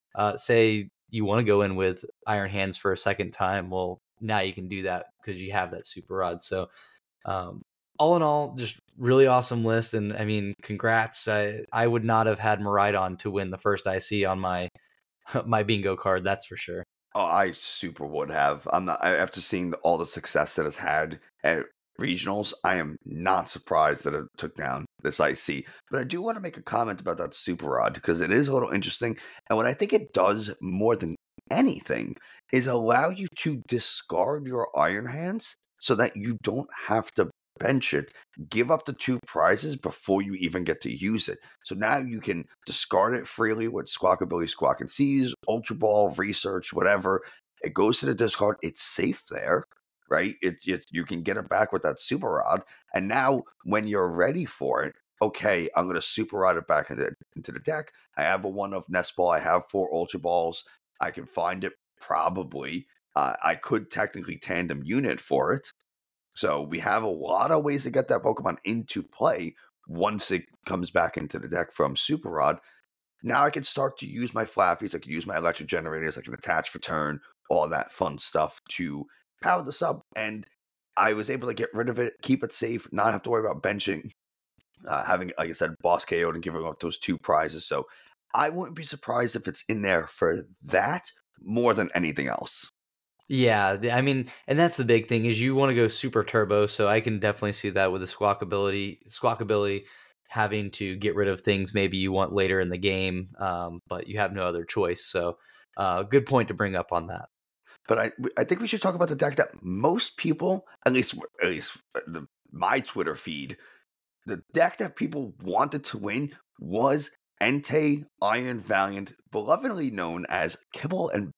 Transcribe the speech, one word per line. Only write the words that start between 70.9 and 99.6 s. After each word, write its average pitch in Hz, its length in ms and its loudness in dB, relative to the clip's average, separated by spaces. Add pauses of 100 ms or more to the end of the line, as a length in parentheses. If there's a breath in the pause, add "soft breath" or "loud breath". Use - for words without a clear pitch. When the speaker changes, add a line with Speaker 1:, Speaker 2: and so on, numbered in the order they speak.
Speaker 2:
back 85 260 2
into - 220 -6
the - 100 -12
deck 85 240 -2
from 69 240 0
Super 151 320 -2
Rod. 78 300 2 (640 soft breath)
Now 123 220 2
I 151 60 4
can 151 140 -6
start 135 340 -2
to - 80 -10
use 120 280 -6
my 113 100 0
Flaffies, 85 500 0
I 85 40 -4
can 71 140 -14
use 82 140 -4
my 90 120 -4
electric 82 280 -2
generators, 80 520 -4
I - 20 -12
can 60 140 -12
attach 82 340 -2
for - 100 -12
turn, 76 420 -4 (280 soft breath)
all 80 200 4
that 78 220 -4
fun 80 280 -4
stuff - 420 -2 (120)
to 73 340 -6 (360 soft breath)
power 180 200 2
this - 180 -8
up. 156 220 -2 (120)
And 107 320 -6 (480)
I 107 200 4
was 107 160 -4
able 123 180 -4
to 117 60 -2
get 113 180 -4
rid 117 160 -2
of 117 100 -2
it, 120 220 0
keep 131 240 2
it 110 80 -4
safe, 113 400 -4
not 104 200 2
have 101 100 -2
to - 80 -4
worry 113 160 2
about - 160 -4
benching, 98 480 -2 (760)
uh, 71 180 0
having, 90 340 0
like 82 100 -2
I 82 40 -6
said, 80 280 -2
boss 87 240 4
K 85 180 0
O'd 82 120 0
and 82 100 -8
giving 82 220 -4
up 78 140 -10
those 82 180 -6
two 87 180 -2
prizes. 78 500 0
So 69 200 -2 (480 loud breath)
I 151 160 2
wouldn't 170 260 -8
be 165 60 -12
surprised 123 540 -2
if - 120 -8
it's - 220 -6
in 110 100 -2
there 92 260 2
for - 360 0 (220)
that 104 460 0 (300)
more 117 320 2
than 101 220 0
anything 73 340 0
else. - 400 -6 (600)
Speaker 1:
Yeah, 110 460 4
the, 110 160 -2
I 123 120 4
mean, 131 260 0 (180 loud breath)
and 139 100 2
that's 165 200 4
the 135 80 2
big 113 240 6
thing 113 160 2
is 113 160 2
you 131 160 2
wanna 135 180 4
go 117 140 6
super 113 340 0
turbo, 104 440 4
so 101 200 2
I 107 140 6
can 110 180 -2
definitely 104 360 0
see - 160 -2
that 95 200 4
with 95 100 -2
the 92 60 -6
Squawkabilly, 98 920 -2 (100)
Squawkabilly 104 760 0 (440 loud breath)